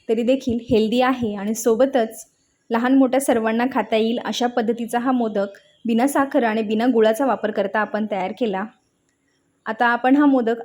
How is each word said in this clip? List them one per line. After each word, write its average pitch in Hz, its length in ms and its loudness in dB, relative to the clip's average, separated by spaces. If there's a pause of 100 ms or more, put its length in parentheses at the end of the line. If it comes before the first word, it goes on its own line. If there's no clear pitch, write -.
तरी 226 140 0
देखील 247 360 0 (120)
हेल्दी 220 300 2
आहे 247 340 0
आणि 208 200 -6
सोबतच 226 720 0 (440)
लहान 247 240 2
मोठ्या 262 260 4
सर्वांना 233 520 0
खाता 226 240 -2
येईल 226 280 0
अशा 220 220 -4
पद्धतीचा 233 520 -2
हा 254 140 0
मोदक 220 340 -2 (380)
बिना 233 220 2
साखर 277 380 0
आणि 220 180 0
बिना 220 240 -2
गुळाचा 220 400 2
वापर 214 240 -2
करता 202 300 -2
आपण 208 300 -4
तयार 185 280 -4
केला. 202 260 -2 (1000)
आता 220 200 -2
आपण 247 300 4
हा 294 100 6
मोदक 254 280 4 (100)